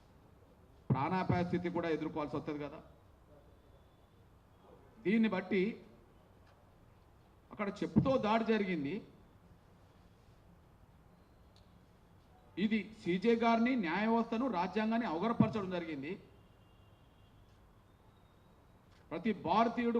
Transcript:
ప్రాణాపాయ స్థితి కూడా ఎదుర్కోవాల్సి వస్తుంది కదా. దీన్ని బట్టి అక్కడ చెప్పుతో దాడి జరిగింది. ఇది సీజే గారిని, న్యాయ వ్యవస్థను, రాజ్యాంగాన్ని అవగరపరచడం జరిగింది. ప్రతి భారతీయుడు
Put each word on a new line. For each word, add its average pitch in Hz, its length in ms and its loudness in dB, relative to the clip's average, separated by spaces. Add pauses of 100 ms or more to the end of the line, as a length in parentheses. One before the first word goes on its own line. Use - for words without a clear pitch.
(880)
ప్రాణాపాయ 180 560 0
స్థితి 175 240 -4
కూడా 170 200 -4
ఎదుర్కోవాల్సి 156 480 -4
వస్తుంది 147 260 -8
కదా. 160 180 -12 (2250)
దీన్ని 220 240 4
బట్టి 190 560 -2 (1700)
అక్కడ 202 180 -4
చెప్పుతో 262 480 2
దాడి 220 280 2
జరిగింది. 190 640 0 (3500)
ఇది 208 460 -2
సీజే 185 320 2
గారిని, 233 400 2
న్యాయ 196 320 0
వ్యవస్థను, 226 440 0
రాజ్యాంగాన్ని 220 560 0
అవగరపరచడం 202 640 0
జరిగింది. 160 440 -6 (3000)
ప్రతి 170 220 -2
భారతీయుడు 233 680 2